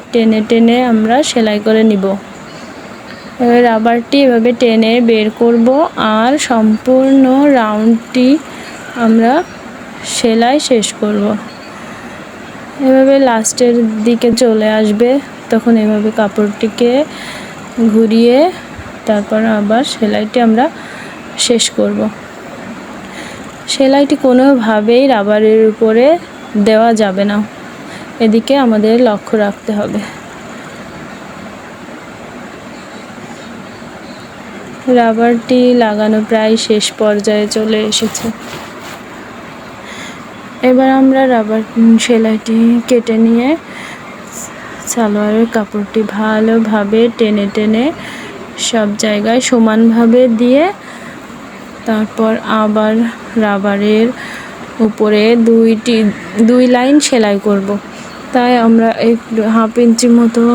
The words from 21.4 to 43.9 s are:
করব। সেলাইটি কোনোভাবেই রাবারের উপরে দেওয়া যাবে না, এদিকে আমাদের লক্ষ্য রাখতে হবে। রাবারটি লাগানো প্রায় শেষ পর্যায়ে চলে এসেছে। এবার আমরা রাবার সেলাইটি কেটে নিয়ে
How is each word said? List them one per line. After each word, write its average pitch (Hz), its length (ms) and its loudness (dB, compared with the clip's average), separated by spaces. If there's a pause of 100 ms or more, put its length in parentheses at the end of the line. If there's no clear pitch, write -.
করব। 208 400 -2 (1600)
সেলাইটি 277 480 2
কোনোভাবেই 247 920 4
রাবারের 214 600 4
উপরে 220 400 2 (600)
দেওয়া 220 260 4
যাবে 202 320 0
না, 208 120 0 (840)
এদিকে 226 380 2
আমাদের 226 440 2
লক্ষ্য 220 360 0
রাখতে 208 360 -4
হবে। 208 260 -4 (4000)
রাবারটি 240 840 2
লাগানো 214 460 0 (100)
প্রায় 220 280 2
শেষ 214 340 -2
পর্যায়ে 208 560 0
চলে 220 360 -2
এসেছে। 214 420 -4 (2250)
এবার 254 280 4
আমরা 269 380 4
রাবার 220 340 0 (380)
সেলাইটি 226 880 2
কেটে 233 300 2
নিয়ে 233 400 2 (1300)